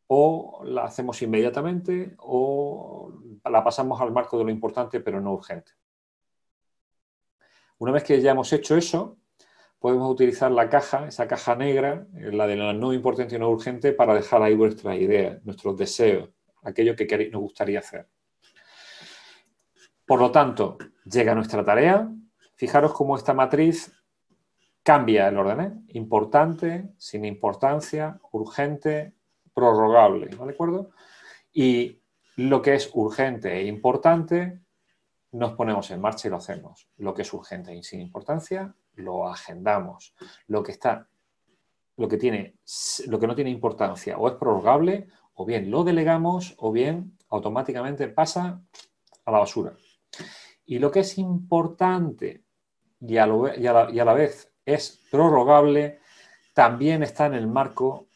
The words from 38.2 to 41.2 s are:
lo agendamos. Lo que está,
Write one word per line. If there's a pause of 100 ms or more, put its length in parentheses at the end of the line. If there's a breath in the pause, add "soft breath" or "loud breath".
lo
agendamos. (320 loud breath)
Lo
que
está, (880)